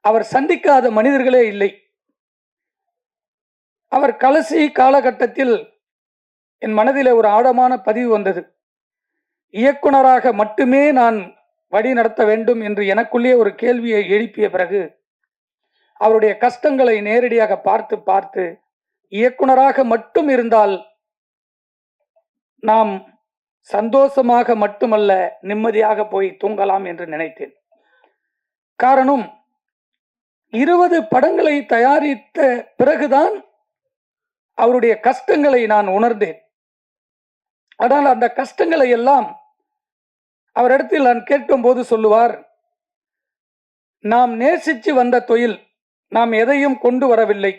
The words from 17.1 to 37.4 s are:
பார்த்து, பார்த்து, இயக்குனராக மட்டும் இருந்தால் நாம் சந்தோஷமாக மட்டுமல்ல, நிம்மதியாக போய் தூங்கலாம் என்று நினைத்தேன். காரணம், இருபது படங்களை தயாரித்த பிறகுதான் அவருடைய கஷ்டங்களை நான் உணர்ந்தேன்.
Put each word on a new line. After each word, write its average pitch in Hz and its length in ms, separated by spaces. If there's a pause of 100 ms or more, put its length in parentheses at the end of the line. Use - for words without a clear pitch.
பார்த்து, 208 400
பார்த்து, 190 460 (680)
இயக்குனராக 262 720
மட்டும் 240 440
இருந்தால் 226 460 (1900)
நாம் 214 320 (720)
சந்தோஷமாக 240 840
மட்டுமல்ல, 208 880
நிம்மதியாக 214 680
போய் 196 240
தூங்கலாம் 196 560
என்று 170 200
நினைத்தேன். 160 480 (1200)
காரணம், 262 500 (1300)
இருபது 339 520
படங்களை 311 520 (100)
தயாரித்த 277 720 (380)
பிறகுதான் 285 580 (1200)
அவருடைய 233 420
கஷ்டங்களை 254 640
நான் 214 200
உணர்ந்தேன். 208 520 (1400)